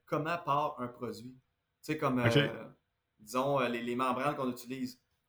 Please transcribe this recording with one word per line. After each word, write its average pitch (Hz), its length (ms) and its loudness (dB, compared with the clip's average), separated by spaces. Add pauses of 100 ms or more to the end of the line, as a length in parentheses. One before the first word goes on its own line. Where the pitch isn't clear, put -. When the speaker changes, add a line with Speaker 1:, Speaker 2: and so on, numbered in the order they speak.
Speaker 1:
comment 160 340 -2
part 147 420 0
un 123 80 -4
produit. 117 440 -10
Tu - 600 -14
sais, 151 60 0
comme, 131 200 2
Speaker 2:
Ok. 117 180 6
Speaker 1:
euh, 143 120 6 (720)
disons, 131 400 2
euh, 120 80 2
les, 120 140 -2
les 120 120 -2
membranes 131 420 0
qu'on 135 140 -2
utilise. 127 500 -8 (280)